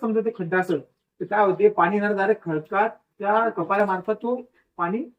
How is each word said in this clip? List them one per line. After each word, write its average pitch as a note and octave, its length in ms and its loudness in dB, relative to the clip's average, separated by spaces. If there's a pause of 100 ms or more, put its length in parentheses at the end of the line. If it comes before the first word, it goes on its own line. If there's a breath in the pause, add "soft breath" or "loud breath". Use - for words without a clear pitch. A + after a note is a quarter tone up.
समजा A3 200 0
ते A3 80 -4 (100)
खड्डा F3+ 200 -2
असेल, F3 300 -2
तर - 360 -14
काय G#3 200 2
होते, F#3+ 240 4
पाणी F3+ 260 2
येणार G#3 200 0
डायरेक्ट G3 280 0
खडकात E3 460 -2
त्या A3 600 -2
कपाऱ्यामार्फत F#3+ 600 0
तो A#3+ 240 -4 (420)
पाणी F#3 260 -2 (160)